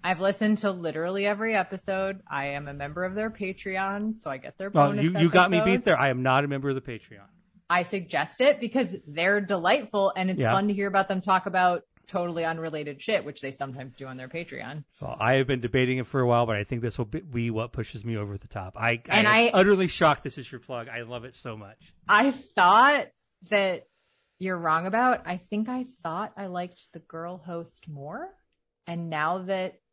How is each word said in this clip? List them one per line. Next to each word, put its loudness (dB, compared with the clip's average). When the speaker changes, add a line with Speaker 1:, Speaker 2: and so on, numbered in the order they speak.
Speaker 1:
I've -2
listened 2
to 0
literally -4
every 0
episode. -4
I -4
am -6
a -10
member -8
of -6
their -4
Patreon, -6
so -10
I -6
get -16
their -8
Speaker 2:
Well, 6
Speaker 1:
bonus 0
Speaker 2:
you, 0
you 6
got 6
me 4
beat 2
Speaker 1:
episodes. 2
Speaker 2:
there. 4
I 4
am -2
not 4
a -4
member -4
of 0
the -6
Patreon. -16
Speaker 1:
I 2
suggest -4
it 4
because -2
they're 2
delightful, 2
and -2
it's -2
Speaker 2:
Yeah. 4
Speaker 1:
fun 2
to 0
hear -2
about 2
them -2
talk 2
about 2
totally -4
unrelated -6
shit, 0
which -10
they -6
sometimes -10
do -14
on -14
their -12
Patreon. -10
Speaker 2:
Well, -8
I 4
have 2
been -2
debating 0
it -4
for -4
a 2
while, 4
but 0
I -2
think -4
this -4
will -2
be, -8
be -4
what -4
pushes -10
me -4
over -6
the -14
top. -12
I, 0
Speaker 1:
And 4
Speaker 2:
I 6
am 2
Speaker 1:
I 8
Speaker 2:
utterly 6
shocked 2
this -10
is -14
your -14
plug. -10
I -10
love -10
it -16
so -12
much. -20
Speaker 1:
I 4
thought 6
that 0
you're -4
wrong 0
about, 2
I -4
think -4
I -6
thought -6
I -10
liked -10
the -16
girl -12
host -12
more. -12
And -6
now 0
that -4